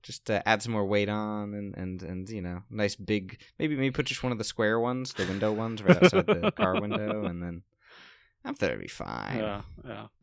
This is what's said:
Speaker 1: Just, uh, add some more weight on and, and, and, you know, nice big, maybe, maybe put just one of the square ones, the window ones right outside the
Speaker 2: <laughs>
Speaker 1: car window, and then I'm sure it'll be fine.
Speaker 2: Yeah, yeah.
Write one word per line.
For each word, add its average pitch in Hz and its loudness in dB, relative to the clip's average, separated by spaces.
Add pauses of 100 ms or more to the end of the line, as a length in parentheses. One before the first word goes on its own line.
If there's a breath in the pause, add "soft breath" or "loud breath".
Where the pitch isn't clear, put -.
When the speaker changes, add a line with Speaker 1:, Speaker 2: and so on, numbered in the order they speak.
Speaker 1:
Just, - -12
uh, 104 0
add 107 4
some 117 -4
more 104 2
weight 104 4
on 104 -4
and, 101 -8
and, 92 -6
and, 92 -8
you 107 -8
know, 90 -6
nice 107 0
big, 95 -2 (200 loud breath)
maybe, 156 0
maybe 131 0
put 127 -2
just - -4
one 127 0
of 110 -2
the 107 -4
square 110 2
ones, 127 -2
the 98 -2
window 101 0
ones 110 -4
right 175 10
outside 180 6
the 202 2
Speaker 2:
<laughs> - -14
Speaker 1:
car 190 2
window, 208 -2
and 175 -6
then 175 -8 (840 loud breath)
I'm - -8
sure 98 0
it'll 52 -6
be 50 -12
fine. 52 -6
Speaker 2:
Yeah, 104 -4 (240)
yeah. 110 -12 (160)